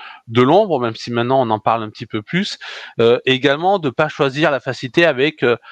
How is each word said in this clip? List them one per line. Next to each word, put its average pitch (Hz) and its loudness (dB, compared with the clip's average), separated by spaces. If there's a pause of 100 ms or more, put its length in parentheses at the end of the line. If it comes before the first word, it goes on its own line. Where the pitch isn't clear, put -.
(280)
de 120 2
l'ombre, 160 2
même 113 -4
si - -10
maintenant 120 0
on 110 -2
en 110 0
parle 113 -2
un 107 -10
petit 113 -14
peu 110 -8
plus. - -6 (420)
Euh, 117 4
et 131 4
également 147 2
de 156 -4
pas 151 0
choisir 147 0
la 131 0
facilité 135 -2
avec, 151 0
euh, 120 4 (140)